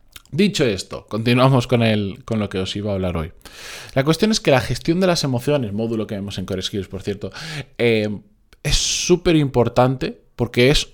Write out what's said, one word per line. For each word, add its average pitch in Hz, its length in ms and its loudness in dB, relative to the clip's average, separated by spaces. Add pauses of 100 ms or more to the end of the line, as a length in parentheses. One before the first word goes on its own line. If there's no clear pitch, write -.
(300)
Dicho 175 340 2
esto, - 440 -4
continuamos 123 580 4
con 117 160 2
el, 107 420 0
con 110 140 -2
lo 104 100 -2
que 98 120 -4
os 92 160 -6
iba 101 160 -4
a - 20 -2
hablar 92 220 -2
hoy. 80 160 -4 (640)
La 131 100 0
cuestión 160 260 2
es 220 80 0
que 156 140 2
la 127 80 6
gestión 165 400 -2
de 190 80 4
las 170 160 0
emociones, 127 480 -2
módulo 110 340 -4
que 110 80 -8
vemos 98 240 -8
en 92 60 -6
Core 92 180 -4
Skills, 95 240 -6
por 92 160 -10
cierto, 98 300 -8 (460)
eh, 110 420 2 (420)
es 147 140 0
súper - 580 2
importante 127 840 2 (160)
porque 123 340 2
es - 240 0